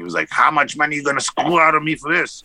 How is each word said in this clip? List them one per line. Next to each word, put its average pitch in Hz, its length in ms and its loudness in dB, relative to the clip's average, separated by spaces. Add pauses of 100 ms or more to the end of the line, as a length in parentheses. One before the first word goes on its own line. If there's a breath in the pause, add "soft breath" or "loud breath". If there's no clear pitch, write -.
He - 20 -16
was 87 120 -8
like, 156 160 0
how 131 180 4
much 147 260 0
money 151 200 -2
are - 20 -4
you 143 60 -6
going 135 120 0
to 131 80 -2
school 165 360 0
out 160 160 6
of 151 80 2
me 156 120 -2
for 139 160 -8
this? 165 340 -2